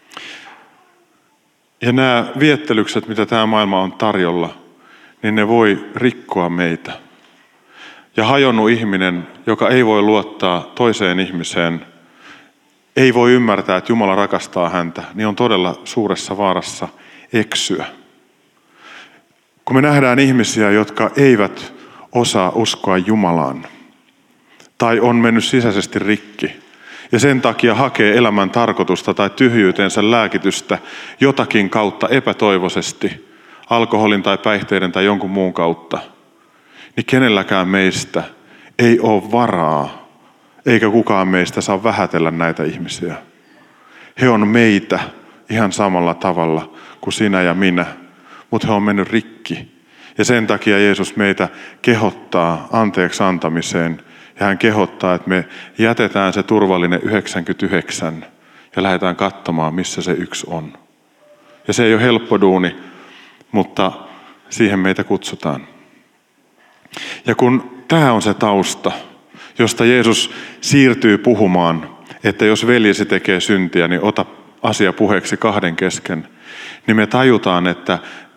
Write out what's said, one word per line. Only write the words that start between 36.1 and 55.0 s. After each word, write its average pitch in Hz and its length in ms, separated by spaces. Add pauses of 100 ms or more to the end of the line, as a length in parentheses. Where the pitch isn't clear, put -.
niin 117 100
kenelläkään 101 640
meistä 92 560 (540)
ei 117 220
ole 107 320
varaa, 82 760 (600)
eikä 113 240
kukaan 104 380
meistä 92 320
saa 98 220
vähätellä 92 480
näitä 82 340
ihmisiä. 80 500 (1080)
He 127 80
on 107 200
meitä 104 520 (500)
ihan 107 220
samalla 90 420
tavalla 82 580 (280)
kuin 92 120
sinä 98 300
ja 87 120
minä, 90 320 (640)
mut 113 160
he 110 60
on 101 100
mennyt 101 280
rikki. - 640 (420)
Ja 107 60
sen 117 220
takia 101 320
Jeesus 101 380
meitä 98 320 (340)
kehottaa 87 920
anteeksi 101 500
antamiseen. 82 800 (380)
Ja 101 60
hän 95 120
kehottaa, 98 560